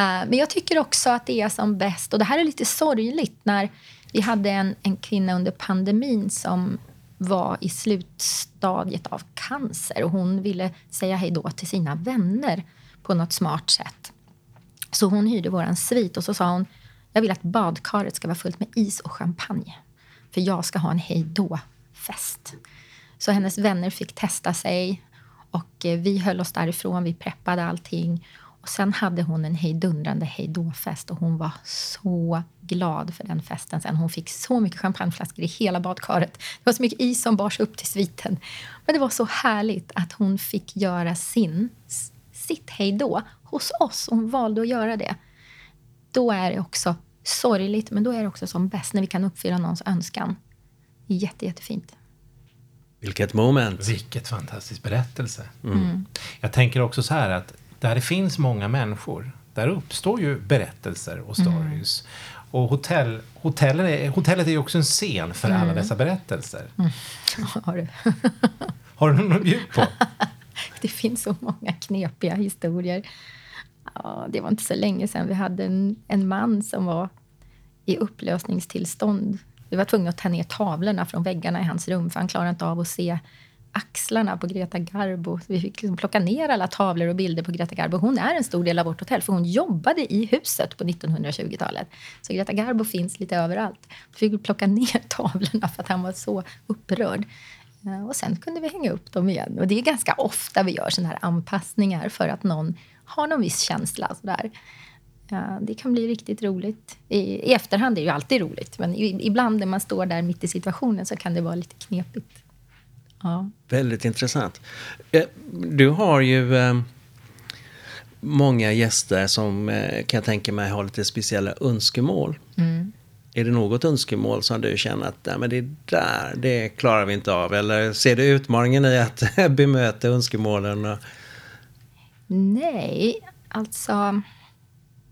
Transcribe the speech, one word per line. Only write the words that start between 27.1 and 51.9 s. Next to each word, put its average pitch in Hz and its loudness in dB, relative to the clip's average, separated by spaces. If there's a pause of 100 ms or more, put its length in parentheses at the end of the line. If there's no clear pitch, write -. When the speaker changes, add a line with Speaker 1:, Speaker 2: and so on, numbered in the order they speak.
Speaker 1:
preppade 175 -4
allting. 170 -4 (120)
Och - -20
sen 202 0
hade 180 0
hon 160 0
en 160 0
hejdundrande 156 0
hej - -6
då-fest 160 -6
och 170 -6
hon 165 0
var 160 -4 (140)
så 170 -2 (180)
glad 170 -2
för - -12
den 165 -4
festen - -8
sen. 160 -2
Hon 165 2
fick 165 -8
så - 0
mycket 190 -2
champagneflaskor 185 -4
i - 0
hela 180 0
badkaret. 180 -2
Det - -14
var 240 6
så 233 -2
mycket 240 0
is 247 2
som 226 4
bars 202 0
upp 214 0
till - -10
sviten. 196 -2 (500)
Men 302 6
det 320 4
var 269 4
så 226 0
härligt 214 0
att 170 -2
hon 196 2
fick - -6
göra 175 0
sin, 185 0 (200)
s-, - -8 (200)
sitt - -8
hej 196 0
då 226 0 (220)
hos - -6
oss. - 0
Hon 226 0
valde 226 0
att 226 0
göra 226 0
det. - -6 (960)
Då 247 4
är 185 2
det - -2
också - -2 (280)
sorgligt, 208 0
men 208 2
då 247 2
är 226 -2
det 208 0
också - -8
som 185 0
bäst - -4
när 196 2
vi 190 2
kan 185 0
uppfylla 180 -2
någons 170 -2
önskan. 180 -2 (680)
Jätte, 190 -2
jättefint. - -8 (1080)